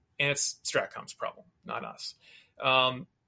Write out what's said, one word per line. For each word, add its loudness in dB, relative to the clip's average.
and 4
it's 2
Stratcom's -2
problem, -8
not -6
us. -10
Um, 2